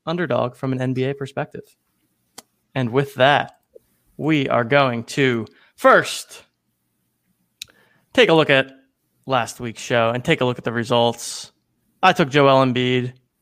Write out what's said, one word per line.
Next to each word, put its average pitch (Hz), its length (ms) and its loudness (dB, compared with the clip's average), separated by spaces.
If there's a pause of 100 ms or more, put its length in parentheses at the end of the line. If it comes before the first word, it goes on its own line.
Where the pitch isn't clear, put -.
Underdog 131 500 -4
from 131 160 -4
an 127 80 -4
N 127 120 -2
B 127 120 -4
A 135 100 -4
perspective. - 600 -12 (1000)
And 127 160 -2
with 139 240 -2
that, 127 460 2 (560)
we 143 320 -2
are 120 160 0
going 123 400 0
to 123 420 -2 (300)
first - 680 0 (1700)
take 240 160 4
a 165 60 4
look 156 160 4
at 135 220 2 (540)
last 123 340 -4
week's 117 220 -12
show 117 280 0
and 123 140 -6
take 165 160 -2
a 131 40 0
look 123 140 -2
at - 60 -18
the 120 80 -4
results. 117 800 -2 (500)
I 185 100 6
took 156 180 -2
Joel 135 340 4
Embiid. 127 480 -2 (300)